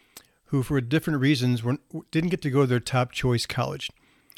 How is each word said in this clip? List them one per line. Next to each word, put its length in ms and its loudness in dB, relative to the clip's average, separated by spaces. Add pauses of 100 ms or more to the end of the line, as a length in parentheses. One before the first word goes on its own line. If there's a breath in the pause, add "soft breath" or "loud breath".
(460 loud breath)
who 160 0
for 180 0
different 400 0
reasons 420 2
weren't, 180 -2 (300)
didn't 200 0
get 120 -4
to 80 -2
go 120 4
to 40 4
their 140 2
top 320 -2
choice 340 0
college. 440 -6 (480 soft breath)